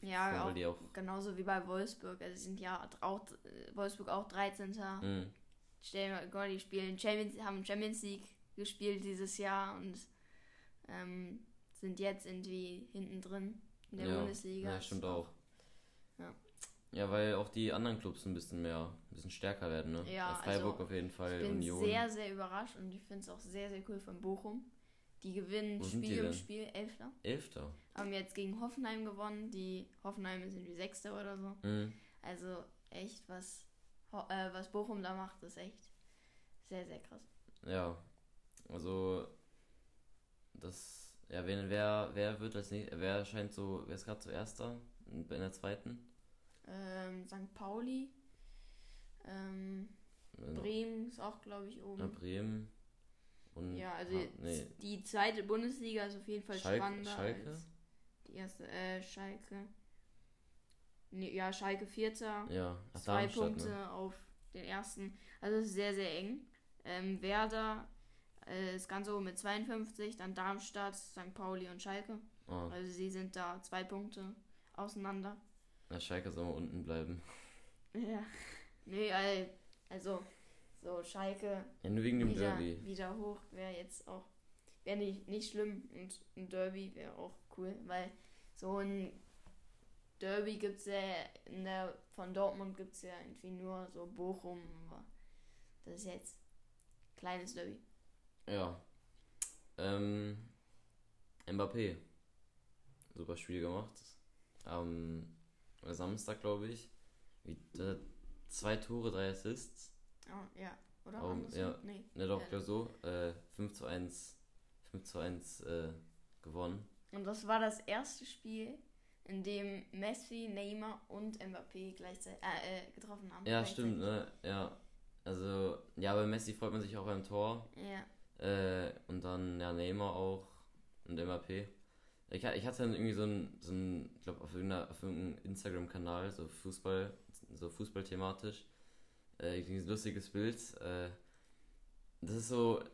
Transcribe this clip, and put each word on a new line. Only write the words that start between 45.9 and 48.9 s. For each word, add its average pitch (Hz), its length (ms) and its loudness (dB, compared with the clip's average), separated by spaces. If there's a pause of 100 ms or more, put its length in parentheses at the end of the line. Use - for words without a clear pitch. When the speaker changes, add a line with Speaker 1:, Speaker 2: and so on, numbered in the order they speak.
Speaker 1:
Ähm, 185 600 -4
Sankt 190 260 -8
Pauli. 247 560 -2 (1160)